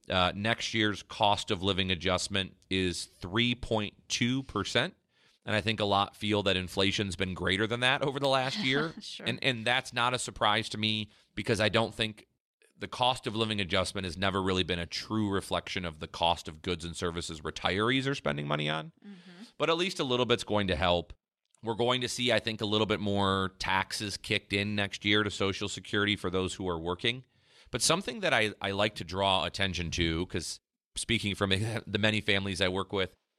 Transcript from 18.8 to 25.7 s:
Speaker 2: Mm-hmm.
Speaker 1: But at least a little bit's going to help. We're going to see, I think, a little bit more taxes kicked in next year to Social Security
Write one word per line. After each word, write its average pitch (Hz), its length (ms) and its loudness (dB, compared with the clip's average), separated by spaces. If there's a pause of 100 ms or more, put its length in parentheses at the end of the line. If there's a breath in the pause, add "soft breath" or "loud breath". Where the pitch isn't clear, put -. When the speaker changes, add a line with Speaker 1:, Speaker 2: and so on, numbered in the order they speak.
Speaker 2:
Mm-hmm. 185 420 -18 (140)
Speaker 1:
But 147 120 0
at 165 80 2
least 180 240 -2
a - 20 2
little 123 220 2
bit's 117 180 2
going 104 240 0
to 92 80 2
help. 87 380 2 (500)
We're 110 120 -2
going 123 260 2
to 123 80 -4
see, 123 240 2
I 110 60 6
think, 110 200 -6
a 110 60 -2
little 107 200 4
bit 104 140 0
more 98 580 2
taxes 95 600 -2
kicked - 340 -2
in 101 240 0
next 101 300 -4
year 104 180 4
to 101 80 0
Social 98 380 -2
Security 101 480 0